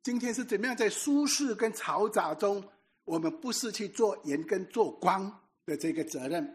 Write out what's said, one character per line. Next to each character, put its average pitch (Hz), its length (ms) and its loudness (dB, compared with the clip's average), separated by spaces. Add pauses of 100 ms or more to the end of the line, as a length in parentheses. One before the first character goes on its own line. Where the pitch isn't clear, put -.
今 247 160 0
天 233 140 -2
是 247 120 -2
怎 202 160 0
么 233 60 0
样 254 100 -2
在 214 140 4
舒 285 360 2
适 269 280 2
跟 220 180 0
嘈 196 380 0
杂 170 240 2
中， 202 280 0 (440)
我 165 120 0
们 160 220 0
不 247 100 -4
失 220 220 -2
去 208 160 -4
做 208 360 2
盐 147 200 0
跟 190 220 -2
做 214 260 2
光 190 480 0 (240)
的 156 100 -4
这 165 160 -2
个 156 140 -2
责 135 240 -6
任。 160 160 -2 (100)